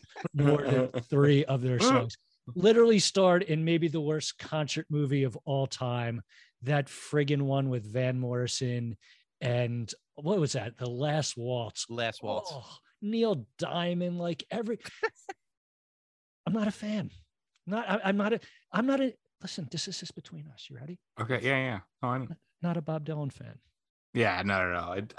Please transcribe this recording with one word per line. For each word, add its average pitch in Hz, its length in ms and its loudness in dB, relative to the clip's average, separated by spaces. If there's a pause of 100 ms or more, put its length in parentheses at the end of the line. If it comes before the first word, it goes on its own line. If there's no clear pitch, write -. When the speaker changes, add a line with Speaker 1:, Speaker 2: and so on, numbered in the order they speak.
(340)
Speaker 1:
more 143 280 4
than 127 280 2
Speaker 2:
<laughs> 120 200 -6
Speaker 1:
three 143 360 6
of 135 160 0
their 127 180 2
songs. 185 380 4 (360)
Literally 220 460 8
starred 180 440 6
in 160 200 0
maybe 165 240 4
the 156 140 0
worst 147 380 -2
concert 156 500 -4
movie 143 340 2
of 127 220 -2
all 135 220 0
time, 120 540 -4 (420)
that 143 240 0
friggin' 147 560 0
one 135 260 0
with 120 240 -2
Van 127 260 0
Morrison 123 800 -4 (420)
and 120 540 -2 (220)
what 165 220 0
was 151 140 2
that? 113 260 -6
The 123 120 -6
Last 147 480 -2
Waltz. 120 520 -6
Speaker 3:
Last 117 320 -4
Waltz. 104 320 -4
Speaker 1:
Oh, - 220 -14 (260)
Neil 214 440 0 (120)
Diamond, 175 640 -2
like, 175 320 -6
every 226 280 -4 (840)
Speaker 3:
<laughs> - 840 -20
Speaker 1:
I'm 170 60 -2
not 214 160 0
a 208 40 -2
fan. 208 380 -6 (560)
Not, 208 240 -4
I, 208 140 2
I'm 196 140 2
not 208 160 2
a, 214 60 -2 (340)
I'm 226 120 2
not 269 140 2
a, 262 140 0 (280)
listen, 175 300 -10
this 165 160 -6
is 185 120 -10
just - 160 -14
between 156 380 -16
us. - 160 -20
You 135 60 -16
ready? 156 240 -14 (220)
Speaker 2:
Okay, 113 200 -2
yeah, 135 160 2
yeah. 127 220 -2 (240)
Oh, 123 60 -2
I 127 80 -2
know. 131 140 -6
Speaker 1:
N-, 165 40 -10 (260)
not 170 140 -2
a 170 60 -4
Bob 156 240 -6
Dylan 151 260 -6
fan. 110 220 -16 (600)
Speaker 2:
Yeah, 98 300 2
no, 95 260 2
no, 85 180 -2
no. 87 60 -6
It, 104 260 -8